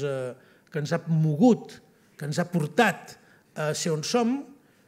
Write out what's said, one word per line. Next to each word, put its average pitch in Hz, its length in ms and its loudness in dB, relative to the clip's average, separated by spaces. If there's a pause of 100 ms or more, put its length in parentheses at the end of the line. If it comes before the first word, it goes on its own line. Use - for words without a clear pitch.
eh, 131 260 -4 (400)
que 156 80 -4
ens 147 160 -4
ha 165 120 -4
mogut, 160 680 4 (440)
que 147 120 -10
ens 151 100 -4
ha 175 80 -2
portat 175 680 0 (420)
a 151 160 -2
ser 170 160 -2
on 156 120 -2
som, 240 340 0 (500)